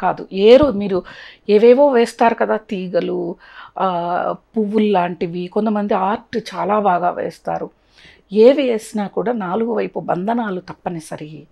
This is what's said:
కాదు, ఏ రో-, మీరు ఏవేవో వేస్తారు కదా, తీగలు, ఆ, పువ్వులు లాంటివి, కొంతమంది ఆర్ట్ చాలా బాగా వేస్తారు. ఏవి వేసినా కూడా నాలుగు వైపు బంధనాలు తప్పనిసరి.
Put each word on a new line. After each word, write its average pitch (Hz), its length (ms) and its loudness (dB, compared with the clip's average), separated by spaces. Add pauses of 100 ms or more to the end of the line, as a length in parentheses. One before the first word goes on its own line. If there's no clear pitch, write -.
కాదు, 175 320 -4
ఏ 208 240 8
రో-, 285 140 4
మీరు 196 320 -4 (460)
ఏవేవో 240 380 6
వేస్తారు 233 480 2
కదా, 214 220 -2
తీగలు, 180 760 -4 (440)
ఆ, 175 560 -2 (220)
పువ్వులు 214 340 0
లాంటివి, 180 560 -2
కొంతమంది 208 460 -2
ఆర్ట్ 208 600 -4
చాలా 185 240 -2
బాగా 180 300 0
వేస్తారు. 170 600 -8 (640)
ఏవి 254 380 6
వేసినా 214 360 -6
కూడా 180 240 -4
నాలుగు 226 420 -4
వైపు 196 260 -6
బంధనాలు 196 600 -4
తప్పనిసరి. 156 920 -12